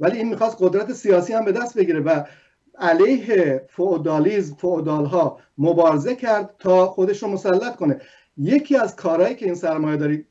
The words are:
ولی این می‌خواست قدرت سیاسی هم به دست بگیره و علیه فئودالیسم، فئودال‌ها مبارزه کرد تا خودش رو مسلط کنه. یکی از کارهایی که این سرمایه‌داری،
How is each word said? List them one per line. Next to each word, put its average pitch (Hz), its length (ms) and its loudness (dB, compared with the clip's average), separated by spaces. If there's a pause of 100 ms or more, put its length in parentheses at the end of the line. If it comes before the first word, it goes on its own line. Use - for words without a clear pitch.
ولی 190 180 0
این 226 100 -4
می‌خواست 220 320 -2
قدرت 196 320 0
سیاسی 190 400 0
هم 220 120 -2
به 196 80 0
دست 240 260 -4
بگیره 165 220 0
و 147 220 0 (560)
علیه 185 920 2
فئودالیسم، 165 840 -2
فئودال‌ها 160 840 -2 (200)
مبارزه 165 580 2
کرد 214 420 -2
تا 185 280 4
خودش 190 360 -2
رو 214 60 -6
مسلط 202 480 -2
کنه. 165 240 -2 (360)
یکی 269 400 0
از 220 200 -2
کارهایی 180 380 0
که 226 120 -8
این 175 80 -2
سرمایه‌داری، 151 760 -4